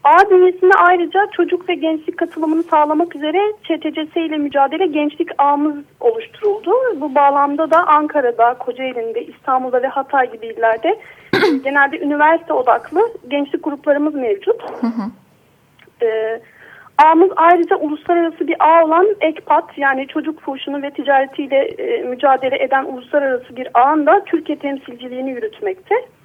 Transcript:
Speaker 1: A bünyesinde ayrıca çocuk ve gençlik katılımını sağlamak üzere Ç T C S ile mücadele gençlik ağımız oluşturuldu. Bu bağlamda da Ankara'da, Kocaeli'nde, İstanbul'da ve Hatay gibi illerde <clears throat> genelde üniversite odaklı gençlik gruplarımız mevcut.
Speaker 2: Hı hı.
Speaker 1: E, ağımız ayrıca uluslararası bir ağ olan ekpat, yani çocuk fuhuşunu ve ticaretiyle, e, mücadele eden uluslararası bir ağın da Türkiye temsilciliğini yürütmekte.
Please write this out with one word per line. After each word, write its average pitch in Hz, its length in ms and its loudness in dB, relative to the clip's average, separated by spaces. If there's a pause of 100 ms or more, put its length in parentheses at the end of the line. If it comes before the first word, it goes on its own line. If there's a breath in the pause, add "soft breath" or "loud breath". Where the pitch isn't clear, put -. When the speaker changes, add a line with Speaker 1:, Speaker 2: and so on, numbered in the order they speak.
Speaker 1:
A 349 260 6
bünyesinde 370 440 4
ayrıca 359 580 2
çocuk 349 380 -2
ve 349 60 -2
gençlik 320 420 -6
katılımını 330 460 -2
sağlamak 311 520 0
üzere 311 240 -2 (240)
Ç - 40 -20 (140)
T 311 120 -6
C 311 200 -6
S 339 120 -2
ile 311 120 -4
mücadele 285 500 0
gençlik 302 500 -2
ağımız 285 380 0 (240)
oluşturuldu. 440 720 -2 (240)
Bu 277 200 -8
bağlamda 285 560 2
da 330 160 4
Ankara'da, 254 680 2
Kocaeli'nde, 247 720 -8
İstanbul'da 254 560 -4
ve 262 60 -2
Hatay 269 440 -2
gibi 226 160 -16
illerde 226 520 -2 (280 loud breath)
<clears throat> 285 360 0
genelde 277 360 0
üniversite 302 540 0
odaklı 247 480 0 (260)
gençlik 285 360 -4
gruplarımız 294 520 -2
mevcut. 262 460 -2 (200)
Speaker 2:
Hı 240 60 -2
hı. 226 240 -6 (920)
Speaker 1:
E, 220 360 -2 (640 loud breath)
ağımız 330 300 6
ayrıca 339 400 4
uluslararası 320 720 -2
bir 320 120 -2
ağ 330 260 6
olan 339 220 2 (140)
ekpat, 311 560 -2
yani 269 300 -2
çocuk 311 340 -8
fuhuşunu 277 400 -8
ve 277 100 -8
ticaretiyle, 277 680 -2
e, - 460 -4
mücadele 262 600 0
eden 269 220 -2
uluslararası 254 680 -4
bir 254 180 -10
ağın 285 320 2
da 392 200 4
Türkiye 302 340 -4
temsilciliğini 254 680 -10
yürütmekte. 381 680 -6 (300)